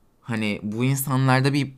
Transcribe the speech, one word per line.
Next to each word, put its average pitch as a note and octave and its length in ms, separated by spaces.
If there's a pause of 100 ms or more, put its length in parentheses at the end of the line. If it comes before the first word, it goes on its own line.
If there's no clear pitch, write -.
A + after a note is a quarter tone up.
(220)
hani G#2+ 420
bu A2 200
insanlarda C3+ 720
bir C#3+ 240